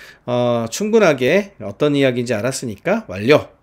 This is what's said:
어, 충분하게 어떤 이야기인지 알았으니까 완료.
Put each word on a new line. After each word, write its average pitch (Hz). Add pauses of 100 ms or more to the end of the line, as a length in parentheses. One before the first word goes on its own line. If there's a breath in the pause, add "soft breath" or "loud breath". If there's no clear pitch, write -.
(280 loud breath)
어, 120
충분하게 196
어떤 143
이야기인지 123
알았으니까 131
완료. 110 (160)